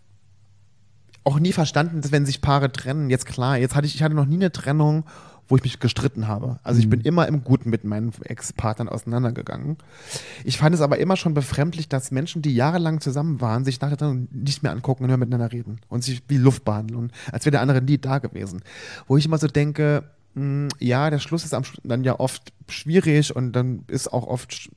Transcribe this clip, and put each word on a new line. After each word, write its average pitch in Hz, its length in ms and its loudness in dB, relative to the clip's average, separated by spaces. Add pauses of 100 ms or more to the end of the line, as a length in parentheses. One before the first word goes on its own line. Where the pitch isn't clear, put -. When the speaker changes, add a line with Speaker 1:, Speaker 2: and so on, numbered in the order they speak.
(1200)
Speaker 1:
auch 139 140 2
nie 175 140 2
verstanden, 160 480 0
dass 139 120 -4
wenn 143 140 4
sich 135 140 -4
Paare 139 300 2
trennen, 135 400 -4
jetzt 127 160 0
klar, 131 320 -2
jetzt 123 160 0
hatte 143 120 2
ich, 147 80 -4
ich 135 80 -2
hatte 156 120 2
noch 143 120 2
nie 147 100 2
eine 185 160 2
Trennung, 151 520 2 (440)
wo 135 80 6
ich 127 60 6
mich - 160 -4
gestritten 117 480 -2
habe. 107 360 -4
Also 117 180 4
ich 110 60 6
Speaker 2:
Mhm. 107 40 4
Speaker 1:
bin 110 120 4
immer 165 260 4
im 143 160 0
Guten 123 240 2
mit 113 160 -2
meinen 107 280 -4 (100)
Ex-Partnern - 680 -6
auseinandergegangen. 120 880 -4 (680)
Ich 127 120 -2
fand 156 180 4
es 160 60 2
aber 143 180 2
immer 185 200 2
schon 160 160 0
befremdlich, 147 540 -2
dass 135 220 -4
Menschen, 151 300 -4
die 147 140 0
jahrelang 160 460 2
zusammen 143 420 -2
waren, 117 220 0
sich 131 160 -2
nach 139 100 -2
der 147 80 -2
Trennung 131 340 -2
nicht 139 300 -4
mehr 98 100 0
angucken 123 320 -2
und 123 40 2
nicht 131 100 4
mehr 123 80 2
miteinander 117 260 -2
reden 113 360 -10
und 120 140 -4
sich 123 260 -6
wie 143 100 2
Luft 131 260 6
behandeln 107 340 -2
und 117 140 -4 (180)
als 120 140 -4
wäre 151 80 4
der 131 80 4
andere 131 220 4
nie 135 160 2
da 131 220 -2
gewesen. 95 420 -8 (440)
Wo 135 120 6
ich 151 80 4
immer 160 100 0
so 151 100 0
denke, 147 580 2 (300)
hm, 139 340 -2 (120)
ja, 127 300 2
der 147 80 2
Schluss 165 260 -4
ist 156 80 -8
am 120 120 0
Sch-, - 200 -18
dann 127 200 -2
ja 127 140 2
oft - 360 -4 (140)
schwierig 151 680 2
und 123 160 -2
dann 123 360 0
ist - 260 -4
auch 123 120 -2
oft, - 240 -6
sch-, - 260 -14